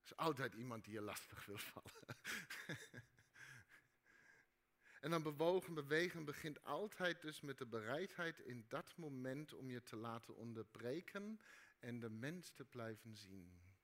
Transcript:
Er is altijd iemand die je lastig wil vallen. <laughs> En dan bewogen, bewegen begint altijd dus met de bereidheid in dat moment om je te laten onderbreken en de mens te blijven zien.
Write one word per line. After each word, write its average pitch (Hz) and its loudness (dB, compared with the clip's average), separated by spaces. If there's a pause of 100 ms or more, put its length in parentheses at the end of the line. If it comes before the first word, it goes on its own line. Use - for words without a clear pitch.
Er - -16
is - -10
altijd 139 6
iemand 113 -2
die 101 -6
je 107 0
lastig 104 -4
wil 101 -4
vallen. - -8 (500)
<laughs> - -8 (1900)
En 147 4
dan 165 8
bewogen, 165 6
bewegen 160 6
begint 147 -4
altijd 175 2
dus 151 -4
met 139 -4
de 131 -2
bereidheid 143 0
in 120 -6
dat - -4
moment 139 -2
om 131 -6
je 123 -4
te - -10
laten 113 -4
onderbreken 123 -4 (400)
en 120 -4
de 117 0
mens 139 -2
te - -10
blijven 113 -6
zien. 90 -12 (140)